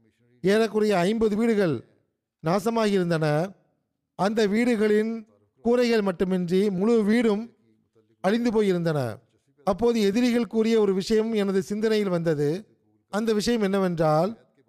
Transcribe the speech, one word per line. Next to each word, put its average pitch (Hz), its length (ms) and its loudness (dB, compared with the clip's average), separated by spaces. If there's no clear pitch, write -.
ஏறக்குறைய 208 560 2
ஐம்பது 214 380 0
வீடுகள் 202 480 0
நாசமாகியிருந்தன. 185 1080 0
அந்த 214 320 0
வீடுகளின் 220 800 0
கூரைகள் 233 400 2
மட்டுமின்றி 185 680 0
முழு 208 340 2
வீடும் 226 500 0
அழிந்து 220 420 0
போயிருந்தன. 165 540 -2
அப்போது 226 360 0
எதிரிகள் 233 460 0
கூறிய 220 340 0
ஒரு 196 140 2
விஷயம் 214 380 -2
எனது 196 300 -2
சிந்தனையில் 214 460 -2
வந்தது. 165 580 -2
அந்த 220 240 -2
விஷயம் 214 300 0
என்னவென்றால், 180 840 0